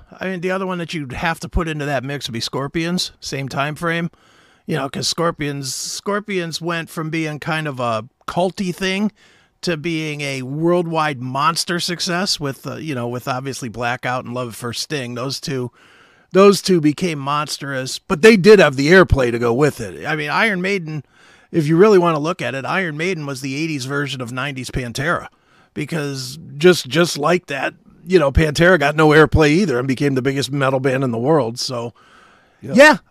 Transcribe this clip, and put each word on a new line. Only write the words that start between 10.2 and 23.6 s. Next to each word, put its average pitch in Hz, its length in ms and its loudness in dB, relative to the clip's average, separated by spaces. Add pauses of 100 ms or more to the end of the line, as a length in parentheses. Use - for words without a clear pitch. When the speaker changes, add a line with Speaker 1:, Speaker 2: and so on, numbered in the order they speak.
Speaker 1:
a 139 220 -6
worldwide 156 800 0
monster 151 600 -2
success 175 580 -4
with, 139 280 -8
uh, 123 100 -8
you 151 180 -8
know, 120 140 -4
with 120 200 -8
obviously 131 400 -6
Blackout 123 560 -4
and 120 100 -10
Love 123 160 -6
at 104 40 -14
First 120 280 -8
Sting. 123 320 -8
Those 127 260 -8
two, 127 320 -6 (600)
those 196 300 8
two 180 180 2
became 151 380 0
monstrous, 139 800 -6
but 165 240 -2
they 226 140 10
did 196 220 10
have 147 180 6
the 139 120 2
airplay 143 420 6
to 117 80 0
go 120 160 2
with 139 260 2
it. 90 260 -12
I 156 100 -2
mean, 147 140 -6
Iron 190 300 0
Maiden, 175 440 -6 (460)
if 156 160 0
you 160 100 2
really 202 220 8
wanna 170 200 2
look 160 240 -4
at 120 120 -4
it, 135 100 -8
Iron 160 320 -4
Maiden 160 300 -4
was 139 140 -10
the 135 160 -8
eighties 151 300 -6